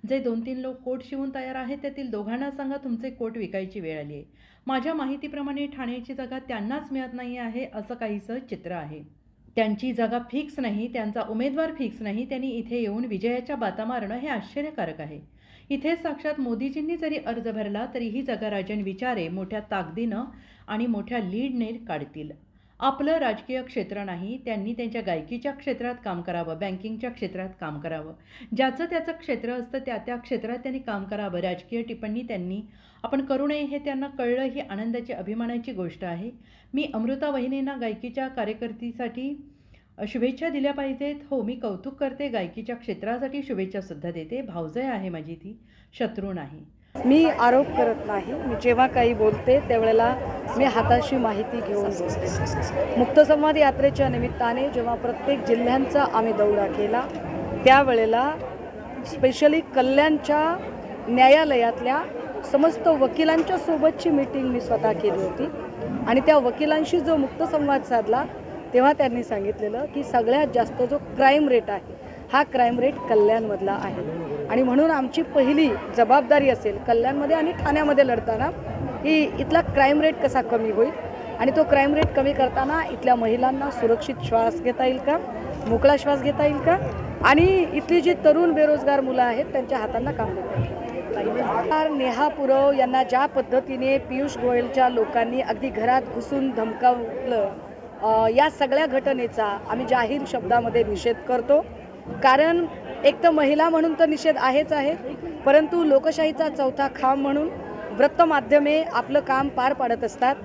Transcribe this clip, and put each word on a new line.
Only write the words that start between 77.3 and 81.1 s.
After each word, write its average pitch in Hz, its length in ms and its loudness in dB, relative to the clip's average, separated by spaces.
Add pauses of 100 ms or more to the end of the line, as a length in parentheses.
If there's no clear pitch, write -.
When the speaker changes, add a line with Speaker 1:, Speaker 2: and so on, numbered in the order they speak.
Speaker 2:
आणि 320 160 0
ठाण्यामध्ये 294 540 4
लढताना 240 440 0 (520)
की 302 360 4
इथला 294 220 2
क्राईम 294 400 4
रेट 311 140 4
कसा 262 280 0
कमी 226 280 0
होईल 226 200 4 (480)